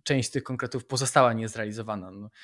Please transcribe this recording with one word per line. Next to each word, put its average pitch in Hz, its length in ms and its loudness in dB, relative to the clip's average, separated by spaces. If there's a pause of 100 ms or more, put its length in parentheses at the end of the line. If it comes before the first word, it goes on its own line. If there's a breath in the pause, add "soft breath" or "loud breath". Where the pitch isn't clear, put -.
część 135 260 2
z - 40 -12
tych 131 100 -2
konkretów 127 420 -6
pozostała 131 480 4
niezrealizowana. 107 800 -6
No, 101 200 -14 (140 loud breath)